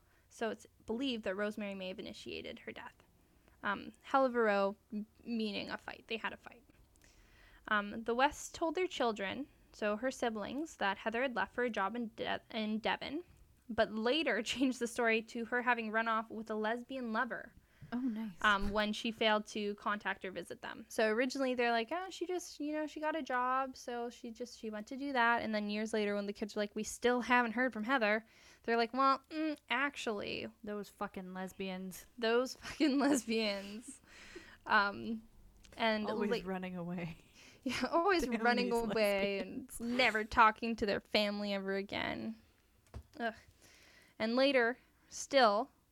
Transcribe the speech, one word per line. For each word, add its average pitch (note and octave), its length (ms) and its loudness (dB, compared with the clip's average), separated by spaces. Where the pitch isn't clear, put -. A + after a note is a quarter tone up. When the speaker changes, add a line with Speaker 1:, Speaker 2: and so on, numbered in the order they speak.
Speaker 1:
So A3+ 220 -4
it's - 160 -10
believed A#3 380 -2
that F#3+ 120 -2
Rosemary G#3 380 -4
may F#3+ 140 -8
have G3 100 -8
initiated - 600 -10
her - 120 -12
death. - 200 -14
Um, G#3 280 -4
hell C4+ 220 4
of A#3+ 120 2
a A#3+ 40 4
row, G3+ 360 2
m-, G#3+ 140 -6
meaning A3 460 -4
a - 80 -6
fight. - 300 -14
They A3+ 100 -6
had G3+ 140 -4
a - 40 -12
fight. - 260 -20
Um, G#3 340 -2
the A#3 100 -2
Wests C#4 360 0
told D#4+ 240 -2
their F#4 140 0
children, A3 580 -2
so G#3 240 -2
her B3+ 140 -2
siblings, A#3 680 -4
that G3 220 0
Heather A#3 240 -2
had B3+ 140 -2
left G3 180 -2
for A#3+ 100 0
a B3 60 0
job G#3+ 240 0
in A#3+ 220 -4
De-, - 240 -2
in A3 260 -2
Devon, C4 440 -2
but G#3+ 260 2
later A#3+ 480 2
<laughs> - 120 -4
changed B3+ 260 2
the A#3+ 80 0
story A3+ 340 2
to A3+ 240 -8
her B3 160 0
having A#3 300 2
run A3+ 160 2
off A3 220 0
with A3 200 -8
a A3 40 -2
lesbian A#3 580 -2
lover, A3+ 400 -2
Speaker 2:
Oh, A#3+ 80 0
nice. A3+ 300 -2
Speaker 1:
um, G3+ 300 4
when G#3 200 2
she A3+ 200 -2
failed G#3+ 360 4
to G#3 280 -2
contact G3+ 480 -4
or F#3+ 80 -6
visit - 300 -10
them. - 260 -10
So A3 200 2
originally B3+ 460 2
they're A#3+ 160 4
like, A3+ 220 2
"Oh, F4+ 180 -2
she E4+ 160 -6
just, F4+ 340 -4
you D4 120 -4
know, D4+ 140 -2
she D4+ 140 -10
got D#4 160 0
a D#4 60 -2
job, B3+ 540 0
so A#3+ 340 -6
she A#3+ 220 -12
just, A#3 280 -12
she A3 100 -6
went G#3+ 180 -8
to C#4 80 -8
do C#4 160 -4
that." A#3 300 4
And A3 120 -2
then G#3 160 0
years G#3+ 220 -2
later G#3 240 2
when G3+ 100 -2
the G#3 60 -2
kids G#3 240 -8
were G#3 60 2
like, G#3 120 -4
"We A3 100 -2
still B3 360 2
haven't A#3+ 320 4
heard B3 200 2
from G#3+ 120 -6
Heather," A3 400 2
they're A#3 120 2
like, A#3 160 2
"Well, C4+ 280 4
mm, D#4 240 0
actually." A#3+ 800 -2
Speaker 2:
Those G#3 240 -6
fucking F#3+ 360 -8
lesbians. F#3 680 -8
Speaker 1:
Those A#3+ 360 2
<laughs> - 80 -18
fucking C#4+ 360 2
lesbians. A3 1000 -2
Um, G#3+ 540 2
and A3 320 0
Speaker 2:
Always - 220 0
Speaker 1:
la- F#3 60 -4
Speaker 2:
running F#3 260 -6
away. F3 460 -6
Speaker 1:
<laughs> - 40 -20
Yeah, B3 120 -2
always E4+ 340 4
Speaker 2:
Damn A3+ 160 0
Speaker 1:
running A#3+ 280 4
Speaker 2:
these A#3 140 2
Speaker 1:
away G3+ 560 2
Speaker 2:
lesbians. G3 400 -10
Speaker 1:
and A#3+ 180 -2
never A3 260 2
talking A3+ 520 4
to A3 100 0
their - 140 0
family G#3 520 0
ever G3 240 -2
again. A3 580 -4
Ugh. A3+ 140 -4
And A3+ 160 0
later, B3+ 440 4
still, A#3+ 580 4